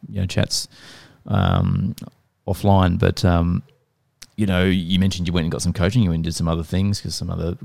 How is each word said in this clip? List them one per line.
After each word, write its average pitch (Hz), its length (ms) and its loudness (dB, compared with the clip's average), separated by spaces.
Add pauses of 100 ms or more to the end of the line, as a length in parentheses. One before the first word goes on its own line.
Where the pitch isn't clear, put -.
you 101 120 -6
know, 95 40 -2
chats, - 420 -2 (600)
um, 50 680 2 (520)
offline. 95 500 4
But, 92 260 0
um, 87 380 2 (760)
you 107 80 0
know, 90 200 2
you 92 340 2
mentioned 90 280 0
you 87 60 -2
went 85 120 0
and 82 60 -2
got - 100 -4
some 87 120 -2
coaching, 101 300 2
you 92 60 2
went 82 100 0
and 82 40 -2
did 82 120 -4
some 82 120 -2
other 82 160 0
things 95 380 -2
'cause - 140 -8
some 87 140 -6
other 85 360 -4